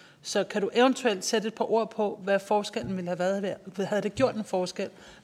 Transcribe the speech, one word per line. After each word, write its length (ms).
Så 220
kan 180
du 100
eventuelt 520
sætte 240
et 60
par 160
ord 200
på, 320
hvad 160
forskellen 580
ville 120
have 100
været 380
ved, 80
havde 180
det 120
gjort 200
en 100
forskel, 460